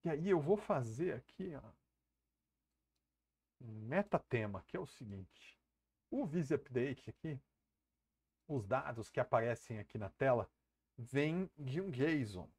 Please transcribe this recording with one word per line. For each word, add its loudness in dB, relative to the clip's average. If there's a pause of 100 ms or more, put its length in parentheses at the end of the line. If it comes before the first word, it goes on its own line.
E -2
aí 0
eu 8
vou 4
fazer 0
aqui, -8
ó, -14 (1900)
um -10
metatema, 0
que -12
é -4
o -6
seguinte. -14 (500)
O 0
Visi 2
Update -2
aqui, -8 (1080)
os -2
dados -2
que 0
aparecem 2
aqui -8
na -4
tela, 4 (460)
vêm 0
de -4
um -4
json. 0